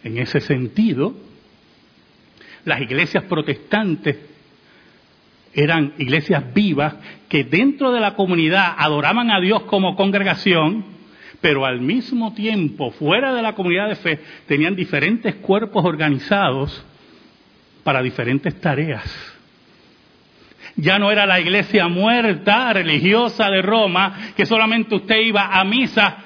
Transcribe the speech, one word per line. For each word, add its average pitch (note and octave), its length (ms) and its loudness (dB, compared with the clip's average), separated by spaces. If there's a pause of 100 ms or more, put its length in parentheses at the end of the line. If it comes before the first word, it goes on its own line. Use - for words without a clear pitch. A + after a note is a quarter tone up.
En A#2 140 -8
ese B2+ 240 -2
sentido, C#3+ 720 0 (1500)
las C3+ 160 0
iglesias C#3+ 440 -2
protestantes D#3+ 920 -2 (1400)
eran D3 440 0
iglesias C#3+ 440 0 (120)
vivas D#3 400 0 (340)
que C#3+ 160 0
dentro B3+ 480 2
de A#3+ 80 0
la G3+ 140 0
comunidad F#3 640 2
adoraban D#3 520 2
a G3+ 80 2
Dios G3 260 0
como F#3+ 320 0
congregación, G3 840 2 (600)
pero C#3 240 2
al B2+ 160 -2
mismo A3+ 500 -2
tiempo, F#3+ 600 -4
fuera A#3 420 0
de A#3 80 -2
la A3 120 -2
comunidad F#3+ 340 -2
de G#3 80 -4
fe, D#3+ 220 -2 (280)
tenían D3+ 280 0
diferentes F3+ 640 -2
cuerpos G3 480 0
organizados D3+ 1000 0 (1000)
para C3+ 180 0
diferentes C3 600 -2
tareas. C#3+ 420 -2 (1700)
Ya F3+ 220 2
no G3+ 120 2
era G#3 160 4
la F#3 120 4
iglesia F#3 480 2
muerta, G#3+ 840 2
religiosa G3 800 2
de F#3+ 100 2
Roma, G3 760 0
que F#3+ 120 0
solamente A3 480 0
usted G3+ 260 0
iba G3+ 400 2
a F#3+ 40 2
misa G#3+ 600 0